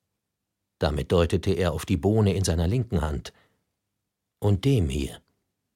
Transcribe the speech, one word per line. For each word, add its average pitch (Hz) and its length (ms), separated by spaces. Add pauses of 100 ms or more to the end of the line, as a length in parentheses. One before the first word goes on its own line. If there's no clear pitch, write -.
(800)
damit 73 340
deutete 87 380
er 87 200
auf - 140
die 92 120
Bohne 101 380
in 95 80
seiner 82 240
linken 110 340
Hand, 78 300 (1080)
"und 104 260
dem 110 240
hier." 69 320 (540)